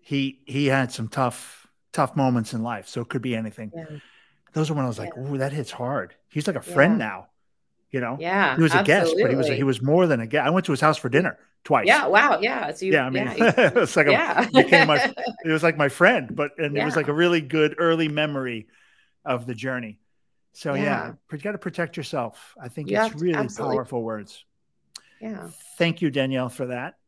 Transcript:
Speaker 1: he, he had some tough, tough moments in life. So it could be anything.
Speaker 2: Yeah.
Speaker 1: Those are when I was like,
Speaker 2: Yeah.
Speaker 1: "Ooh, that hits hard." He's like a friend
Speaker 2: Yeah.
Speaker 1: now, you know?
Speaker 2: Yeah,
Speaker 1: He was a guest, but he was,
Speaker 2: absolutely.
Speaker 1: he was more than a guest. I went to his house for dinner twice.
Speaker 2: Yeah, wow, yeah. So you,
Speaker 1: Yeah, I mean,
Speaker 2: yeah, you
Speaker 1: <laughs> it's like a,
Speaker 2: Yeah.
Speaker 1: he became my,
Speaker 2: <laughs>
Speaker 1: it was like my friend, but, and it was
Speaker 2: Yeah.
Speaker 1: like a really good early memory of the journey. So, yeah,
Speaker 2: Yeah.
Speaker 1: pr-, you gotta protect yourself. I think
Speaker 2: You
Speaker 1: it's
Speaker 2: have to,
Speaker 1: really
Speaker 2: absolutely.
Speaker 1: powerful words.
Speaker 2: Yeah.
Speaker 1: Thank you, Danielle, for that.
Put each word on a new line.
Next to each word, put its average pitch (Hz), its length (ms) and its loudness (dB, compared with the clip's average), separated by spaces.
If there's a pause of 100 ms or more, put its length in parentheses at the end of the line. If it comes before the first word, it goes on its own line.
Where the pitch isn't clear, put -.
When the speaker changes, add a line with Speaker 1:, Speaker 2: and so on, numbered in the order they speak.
Speaker 1:
he, 135 460 -6
he 139 200 -2
had 131 260 2
some 113 160 -8
tough, - 580 -6 (260)
tough 147 220 0
moments 123 380 0
in 113 100 -6
life. 113 240 -8
So - 140 -8
it 117 80 -10
could 123 140 -6
be 127 120 -4
anything. 110 400 -8
Speaker 2:
Yeah. 165 120 -12 (680)
Speaker 1:
Those 156 180 -2
are 156 40 -2
when 139 120 -2
I - 20 -2
was 110 100 -6
like, 156 160 -10
Speaker 2:
Yeah. 127 140 -12
Speaker 1:
"Ooh, 143 100 -6
that 135 140 -2
hits 143 180 -8
hard." 123 440 -8 (160)
He's 151 160 -4
like 170 100 -2
a - 60 -8
friend 165 360 4
Speaker 2:
Yeah. 110 100 -4
Speaker 1:
now, 98 180 -12 (640)
you 131 100 -4
know? 120 180 -6
Speaker 2:
Yeah, 170 380 0
Speaker 1:
He 160 60 4
was 156 120 4
a 190 80 4
guest, 170 380 4
but 226 100 2
he 139 60 0
was, 139 100 0
Speaker 2:
absolutely. 143 100 0
Speaker 1:
he 117 80 -2
was 123 180 0
more 165 240 4
than 135 140 2
a 113 60 -6
guest. 135 200 0
I 147 40 4
went 180 160 2
to 165 60 0
his 131 80 -2
house 156 160 4
for - 140 -6
dinner 156 280 2 (260)
twice. 131 220 2
Speaker 2:
Yeah, 254 200 6
wow, 214 340 4
yeah. 214 320 -4
So 190 140 -8
you, 190 80 2
Speaker 1:
Yeah, 139 120 4
I 131 40 -2
mean, 131 160 -2 (100)
Speaker 2:
yeah, 220 380 4
you 240 60 4
Speaker 1:
<laughs> - 20 4
it's - 140 -2
like 151 100 6
a, 147 60 6
Speaker 2:
Yeah. 254 380 2
Speaker 1:
he 254 120 8
became - 240 6
my, 151 100 4 (320)
Speaker 2:
<laughs> - 160 -12
Speaker 1:
it 165 80 -2
was 156 100 0
like 160 140 2
my 147 140 2
friend, 180 440 4
but, 147 240 -4
and 147 180 -2
it 139 80 0
was 151 100 -2
Speaker 2:
Yeah. - 20 2
Speaker 1:
like 147 120 0
a 147 40 0
really 170 300 2
good 151 360 0
early 165 300 2
memory 139 580 -4 (600)
of 120 200 -4
the 123 80 -8
journey. 120 440 -8 (560)
So, 147 180 -6
yeah, 139 120 -2
Speaker 2:
Yeah. 143 280 -2 (160)
Speaker 1:
pr-, 156 80 -12
you 143 60 -12
gotta 202 160 -6
protect 165 400 -8
yourself. 127 600 -8
I 127 80 -14
think 143 220 -12
Speaker 2:
You 202 60 0
Speaker 1:
it's 220 120 2
Speaker 2:
have 151 100 -8
to, 160 60 -4
Speaker 1:
really 175 120 0
Speaker 2:
absolutely. 131 400 -4
Speaker 1:
powerful 123 260 -4
words. 110 400 -10 (800)
Speaker 2:
Yeah. 214 280 -12 (280)
Speaker 1:
Thank 165 240 0
you, 160 100 0
Danielle, 131 380 -2
for 127 180 -8
that. 123 280 -10 (140)